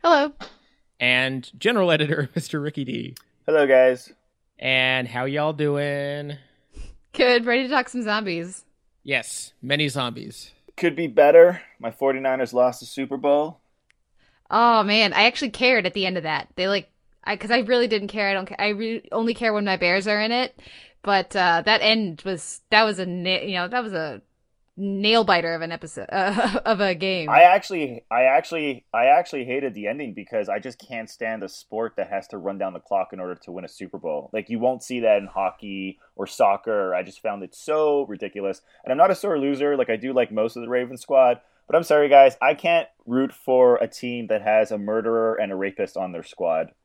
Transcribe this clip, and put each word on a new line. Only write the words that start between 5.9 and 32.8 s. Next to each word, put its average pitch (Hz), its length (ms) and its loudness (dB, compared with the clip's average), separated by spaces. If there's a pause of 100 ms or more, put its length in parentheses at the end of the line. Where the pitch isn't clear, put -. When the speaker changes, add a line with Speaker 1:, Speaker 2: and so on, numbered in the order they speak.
Speaker 1:
Good. 247 320 2
Ready 247 180 0
to 247 60 -6
talk 262 200 -2
some 247 140 -8
zombies. 190 600 -6 (380)
Speaker 2:
Yes, - 580 -6
many 143 280 -2
zombies. 120 600 -8 (240)
Speaker 3:
Could 165 200 0
be 170 120 -4
better. 165 540 8 (180)
My 117 120 -8
forty-niners 131 640 -2
lost 123 260 2
the 120 80 -18
Super 135 300 -8
Bowl. 147 420 0 (920)
Speaker 1:
Oh, 226 340 4
man. 208 300 2
I 214 120 4
actually 247 260 0
cared 247 340 0
at 180 80 -2
the 190 140 -4
end 185 100 -4
of 156 60 -6
that. 156 320 -6
They, 180 120 -2
like, 196 220 -4 (340)
I, 202 140 -6
'cause 214 140 -6
I 247 80 2
really 240 280 0
didn't 208 220 -2
care. 202 200 -4
I 196 40 0
don't 190 140 -4
ca-, 202 100 -14
I 208 120 -2
re-, 226 420 -6
only 226 240 -2
care 220 180 -2
when 208 120 -2
my 190 120 0
Bears 180 300 0
are 208 120 0
in 220 120 -2
it. 254 280 -4 (440)
But, 196 320 0
uh, 170 300 2
that 226 160 2
end 214 440 0
was, - 440 -8
that 214 140 6
was 208 160 0
a 185 80 -6
na-, 180 340 -2
you 196 140 -8
know, 180 120 -4
that 247 160 -4
was 214 100 -10
a 151 280 -8 (560)
nail 202 460 0
biter 170 320 2
of 160 80 -6
an 165 80 -8
episode, 165 400 -12
uh, 196 500 -2
<laughs> - 40 -14
of 208 140 0
a 196 140 0
game. 175 340 -4
Speaker 3:
I 147 140 6
actually, 175 680 4
I 123 140 4
actually, 147 680 0
I 117 140 2
actually 147 380 2
hated 131 280 -4
the 104 140 -10
ending 123 260 -8
because 104 340 -6
I 104 120 -4
just 123 180 -12
can't 113 320 -14
stand 113 320 -8
a 95 80 -10
sport 113 480 -8
that 95 140 -6
has 98 160 -6
to 107 100 -16
run 98 220 -8
down 95 140 -6
the 87 60 -14
clock 98 340 -4